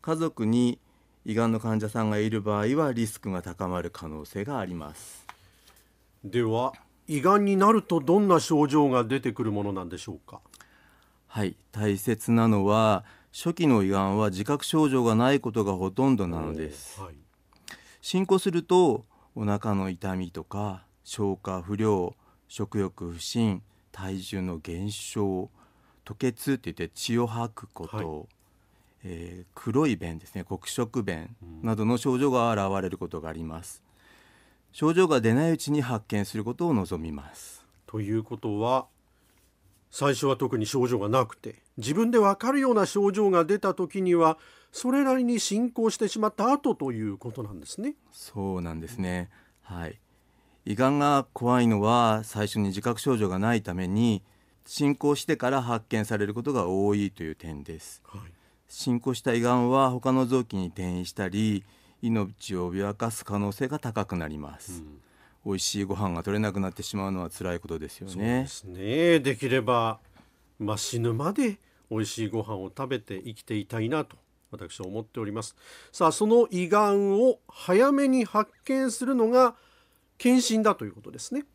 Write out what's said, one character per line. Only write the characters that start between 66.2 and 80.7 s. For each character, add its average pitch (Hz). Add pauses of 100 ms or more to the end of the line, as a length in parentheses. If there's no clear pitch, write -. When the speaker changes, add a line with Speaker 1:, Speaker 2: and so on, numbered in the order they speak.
Speaker 1:
取 101
れ 104
な 107
く 98
な 95
っ 90
て -
し -
ま 98
う 98
の 92
は 87
辛 90
い 85
こ -
と 82
で 76
す -
よ 98
ね。 92 (340)
Speaker 2:
そ -
う 90
で -
す 92
ね。 160
で 131
き 127
れ 127
ば、 113 (580)
ま 107
あ、 -
死 117
ぬ 117
ま 147
で 220 (320)
美 110
味 107
し 113
い -
ご 110
飯 104
を 95
食 135
べ 131
て 95
生 113
き -
て 113
い 104
た 113
い 113
な 151
と - (340)
私 92
は 92
思 101
っ 113
て -
お 113
り 101
ま 110
す。 - (340)
さ 170
あ、 151
そ 214
の 233
胃 180
が 208
ん 202
を 240 (100)
早 220
め 277
に 262
発 214 (160)
見 262
す 247
る 269
の 226
が 247 (640)
検 247
診 220
だ 208